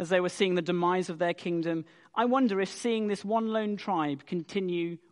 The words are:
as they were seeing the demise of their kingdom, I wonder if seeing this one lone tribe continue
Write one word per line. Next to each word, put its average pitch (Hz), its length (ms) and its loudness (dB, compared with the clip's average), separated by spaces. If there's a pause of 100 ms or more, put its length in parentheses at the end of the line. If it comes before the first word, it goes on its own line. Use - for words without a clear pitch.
as 170 80 -4
they 185 100 4
were 180 100 2
seeing 185 280 2
the 175 40 2
demise 180 500 0
of 165 100 -10
their 175 120 2
kingdom, 170 520 -2 (320)
I 226 80 4
wonder 240 360 4
if 185 100 0
seeing 220 360 0
this 202 180 -2
one 220 280 0
lone 214 240 0
tribe 156 500 -2
continue 175 720 -2 (140)